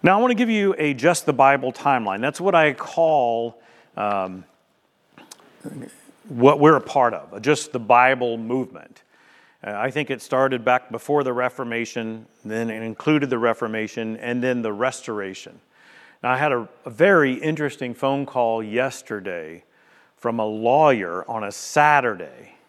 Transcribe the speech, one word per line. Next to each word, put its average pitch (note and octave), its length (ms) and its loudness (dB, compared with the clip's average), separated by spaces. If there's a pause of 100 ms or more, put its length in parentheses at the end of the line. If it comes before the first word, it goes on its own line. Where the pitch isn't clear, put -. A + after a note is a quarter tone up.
Now, F#3 140 6
I A3+ 40 2
want B3 100 2
to A#3 40 2
give A3+ 140 0
you G3+ 280 0
a D3 160 -2
Just D3+ 320 0
the D3+ 80 0
Bible C3 400 4
timeline. A2 480 -2
That's D3+ 200 -4
what F#3 140 0
I D3+ 180 4
call, A#2+ 840 -2 (380)
um, F#2+ 460 -4 (1800)
what C#3 320 4
we're D3+ 160 8
a C3 60 2
part B2 320 0
of, E2+ 200 -12
a G#2 60 -12
Just C#3+ 320 0
the B2+ 80 -6
Bible A#2+ 580 2
movement. A#2 680 -8 (600)
Uh, G#2 100 -8
I A#2+ 160 -4
think C#3+ 180 -4
it B2+ 120 -6
started C3 440 0
back B2+ 260 2
before C#3+ 320 -2
the B2+ 100 -2
Reformation, A#2 920 -4 (180)
then A2+ 260 -4
it A2 140 -8
included C#3 460 0
the B2+ 80 0
Reformation, A2+ 800 -4
and B2 260 -4
then B2 180 0
the A2 120 -4
Restoration. G#2 880 -6 (640)
Now, B2 80 0
I B2+ 60 0
had D3 140 0
a, A#2 160 -2 (180)
a - 40 -12
very D3 440 4
interesting C#3+ 600 -4
phone C#3 320 -2
call A2+ 360 0
yesterday G2 1040 -6 (540)
from A#2 220 -4
a A2 60 -2
lawyer A2 800 2
on A2+ 160 -8
a G2+ 80 -8
Saturday. B2 1000 0 (160)